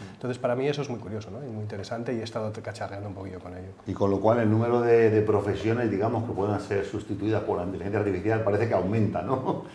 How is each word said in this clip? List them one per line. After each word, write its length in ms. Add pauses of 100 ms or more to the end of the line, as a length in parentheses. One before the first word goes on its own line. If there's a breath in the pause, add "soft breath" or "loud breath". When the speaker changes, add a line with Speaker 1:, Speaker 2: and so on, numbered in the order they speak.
(140 loud breath)
Speaker 1:
Entonces, 240
para 180
mí 100
eso 160
es 80
muy 80
curioso, 320
¿no? 140
Y 40
muy 140
interesante 500
y 60
he 60
estado 260 (100)
cacharreando 480
un 60
poquillo 240
con 140
ello. 160 (180)
Speaker 2:
Y 60
con 180
lo 80
cual 220
el 100
número 300
de, 300
de 120
profesiones, 680
digamos, 320
que 80
puedan 280
ser 240
sustituidas 580
por 100
la 120
inteligencia 360
artificial 400
parece 260
que 80
aumenta, 480
¿no? 420 (100)